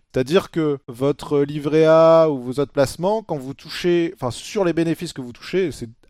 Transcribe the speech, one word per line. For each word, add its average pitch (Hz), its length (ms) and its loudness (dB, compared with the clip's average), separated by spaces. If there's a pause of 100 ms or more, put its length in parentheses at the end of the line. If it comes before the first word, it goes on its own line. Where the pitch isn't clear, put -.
(140)
C'est-à-dire 135 380 0
que 151 340 -2
votre 139 540 -2
livret 147 460 2
A 160 440 6
ou 139 80 -4
vos 123 220 -6
autres 143 100 -2
placements, 180 540 -2
quand 160 120 -8
vous 135 160 -12
touchez, 170 640 -2
enfin, 127 160 -4
sur - 340 -6
les 170 80 0
bénéfices 165 400 -4
que - 80 -12
vous 120 120 -12
touchez, 180 400 -4
c'est 117 180 -12 (200)